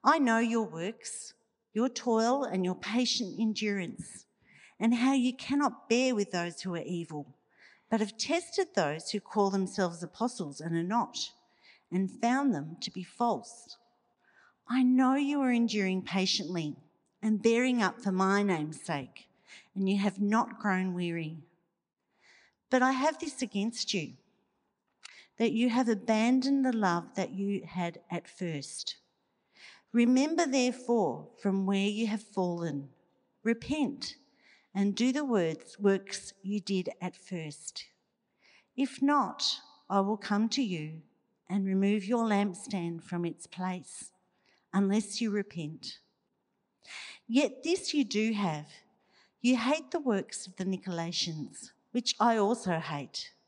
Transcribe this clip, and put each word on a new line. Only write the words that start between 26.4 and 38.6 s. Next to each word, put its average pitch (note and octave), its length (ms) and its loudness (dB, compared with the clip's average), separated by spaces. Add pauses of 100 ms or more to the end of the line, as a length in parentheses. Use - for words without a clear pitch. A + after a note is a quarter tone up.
the B3+ 100 0
love F3 400 0
that F#3+ 160 -4
you G3 340 -4
had E3+ 360 -6 (100)
at E3+ 160 -6
first. - 680 -10 (960)
Remember, C4 520 4
therefore, A#3+ 840 0 (120)
from G3 240 0
where G3 220 2
you G#3+ 200 0
have G#3 140 -2
fallen, E3+ 680 -4 (540)
repent, A#3 760 -4 (580)
and G3 180 2
do A#3+ 200 2
the D4 100 -2
words, F#3 560 -2
works G3 540 0 (100)
you G3+ 160 -2
did F#3 300 -2 (100)
at F3+ 160 -8
first. - 720 -10 (880)